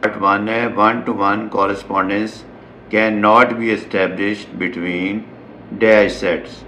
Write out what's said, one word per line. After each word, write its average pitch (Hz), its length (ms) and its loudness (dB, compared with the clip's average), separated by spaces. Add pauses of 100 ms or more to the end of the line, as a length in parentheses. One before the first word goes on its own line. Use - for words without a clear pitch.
पार्ट 104 200 -2
वन 101 260 2
है, 117 120 -2 (160)
one 110 320 2
to 117 140 -2
one 101 200 0 (120)
correspondence 98 800 -2 (560)
can 107 320 2
not 113 380 6
be 113 160 0
established 98 840 -2
between 90 580 -4 (640)
dash 107 380 6
sets। 85 320 -4 (160)